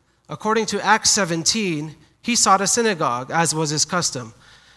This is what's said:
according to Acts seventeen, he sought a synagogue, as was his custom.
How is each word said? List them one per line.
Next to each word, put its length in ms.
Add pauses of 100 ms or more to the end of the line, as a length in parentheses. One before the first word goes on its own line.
(280)
according 380
to 180
Acts 260
seventeen, 840 (260)
he 140
sought 260
a 60
synagogue, 640
as 240
was 160
his 140
custom. 500 (420)